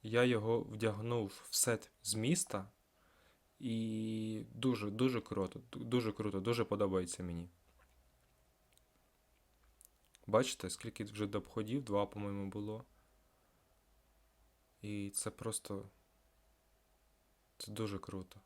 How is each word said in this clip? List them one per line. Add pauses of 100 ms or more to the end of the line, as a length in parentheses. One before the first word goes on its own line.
Я
його
вдягнув
в
сет (120)
з
міста. (880)
І (100)
дуже,
дуже
круто, (120)
ду-,
дуже
круто,
дуже
подобається
мені. (2750)
Бачите,
скільки
вже
дообходів?
Два,
по-моєму,
було. (2000)
І
це
просто, (1700)
це
дуже
круто.